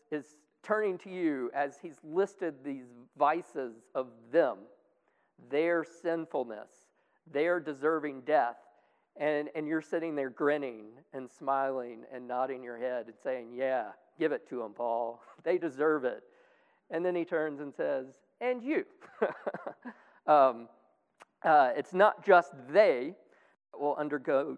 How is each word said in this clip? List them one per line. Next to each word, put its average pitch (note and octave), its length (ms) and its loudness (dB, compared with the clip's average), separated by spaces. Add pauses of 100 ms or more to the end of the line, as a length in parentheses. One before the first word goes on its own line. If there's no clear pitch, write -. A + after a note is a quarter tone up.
(120)
is D3+ 260 -8 (260)
turning G#3+ 360 0
to G3 100 -18
you D#3 440 -2
as C#3 280 -2
he's D#3+ 240 -14
listed E3 580 -4
these C3+ 240 -10 (300)
vices C#3+ 560 0 (220)
of C3 120 -2 (240)
them, C3 280 4 (880)
their E3 340 2
sinfulness, D#3 840 -6 (600)
their E3 300 0
deserving D3 600 -2
death, B2 340 2 (600)
and, D3+ 380 0
and D#3 120 -4
you're D#3+ 140 0
sitting E3 340 -4
there C3+ 140 -4
grinning C3+ 560 -2 (260)
and C3 180 -12
smiling C3+ 720 -2 (100)
and B2 120 -12
nodding B2+ 380 -4
your A#2+ 140 -12
head B2 300 -4
and A2 140 -18
saying, B2+ 320 -6
"Yeah, B2+ 340 -2 (320)
give D#3 120 0
it B2 180 -6
to B2 140 -6
'em, G#2+ 80 -10
Paul. A#2 560 -4
<laughs> - 20 -20 (140)
They F3 160 0
deserve D3+ 460 0
it." A2+ 180 -4 (640)
And E3+ 160 -2
then F3+ 100 0
he F3 80 -2
turns D#3 380 -4
and C#3+ 120 -10
says, C#3 340 -2 (340)
"And B3 220 -2
you." C#4 220 0 (360)
<laughs> - 1080 -8
Um, C3 400 6 (760)
uh, D3 340 6
it's C#3 160 -4
not F#3 320 4
just F3 260 8 (160)
they D#3 460 4 (680)
will C#3+ 160 0
undergo D3 640 -2